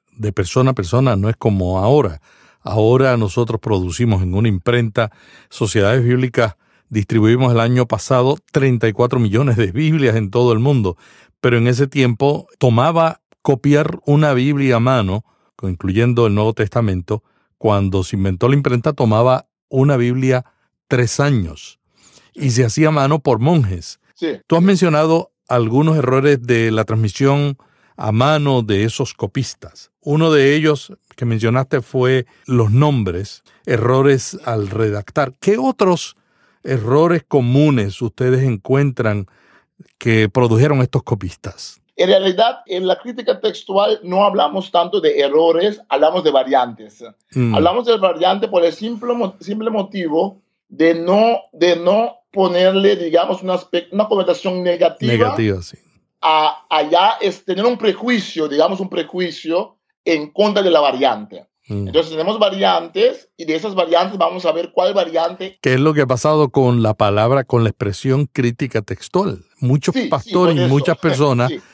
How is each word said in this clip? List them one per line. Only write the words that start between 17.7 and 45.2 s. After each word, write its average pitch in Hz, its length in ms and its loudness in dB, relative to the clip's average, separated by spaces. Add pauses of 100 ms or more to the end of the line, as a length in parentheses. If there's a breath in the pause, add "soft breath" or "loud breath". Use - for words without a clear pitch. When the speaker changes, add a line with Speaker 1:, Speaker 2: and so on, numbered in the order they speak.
Speaker 1:
se - 120 -8
inventó 98 320 0
la 139 80 2
imprenta 139 380 0
tomaba 123 540 2 (220)
una 135 280 2
Biblia 127 480 0 (420)
tres 123 320 -2
años 110 600 -2 (540 soft breath)
y 135 180 -4
se 120 140 2
hacía 151 240 2
a - 20 0
mano 147 280 2
por 123 200 0
monjes. 117 600 0 (140)
Speaker 2:
Sí. 160 200 -6 (120)
Speaker 1:
Tú 165 100 0
has 170 60 4
mencionado 165 680 2 (160)
algunos 127 500 2
errores 135 460 2
de 113 280 0
la 110 140 0
transmisión 139 720 0 (400 soft breath)
a 107 160 -4
mano 139 480 2
de 104 240 0
esos 113 280 -4
copistas. - 840 -10
Uno 156 320 0
de 143 240 4
ellos 151 380 -2 (240)
que 123 80 -6
mencionaste 117 560 0
fue 127 440 -2 (200 soft breath)
los 117 260 2
nombres, 110 720 0 (220 soft breath)
errores 131 800 0
al 107 240 -4
redactar. 110 720 -4
¿Qué 208 160 2
otros 220 580 0 (480)
errores 143 640 0
comunes 127 760 2
ustedes 127 420 0
encuentran 123 840 -2 (720 soft breath)
que 113 320 2
produjeron 127 520 2
estos 127 220 -2
copistas? - 800 -8 (160)
Speaker 2:
En 180 120 2
realidad, 196 560 2
en 185 220 -6
la 185 100 0
crítica 220 440 -6
textual 208 600 -2
no 185 200 0
hablamos 196 480 -2
tanto 175 300 0
de 147 180 0
errores, 165 680 0